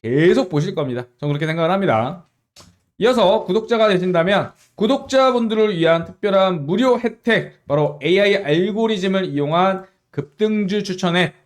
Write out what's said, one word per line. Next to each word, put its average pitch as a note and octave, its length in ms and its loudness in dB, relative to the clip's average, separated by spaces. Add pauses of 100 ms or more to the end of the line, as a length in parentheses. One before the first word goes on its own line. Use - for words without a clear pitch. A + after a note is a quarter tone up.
계속 D#3+ 460 2
보실 E3 280 -2
겁니다. B2+ 300 -6 (120)
전 D3 100 -6
그렇게 D3 180 -4
생각을 E3 260 -2
합니다. D#3+ 540 -2 (720)
이어서 G#3+ 440 2
구독자가 A3 460 0
되신다면 F3+ 640 0 (240)
구독자분들을 A#3 1000 0
위한 E3 280 2
특별한 F#3+ 640 0
무료 A#3+ 340 2
혜택, - 680 -4
바로 D3+ 360 -2
에이아이 G3 340 2
알고리즘을 F#3+ 880 -2
이용한 E3+ 600 -2 (260)
급등주 G#3 720 -2
추천 F3+ 320 -4
앱 F3 160 0 (140)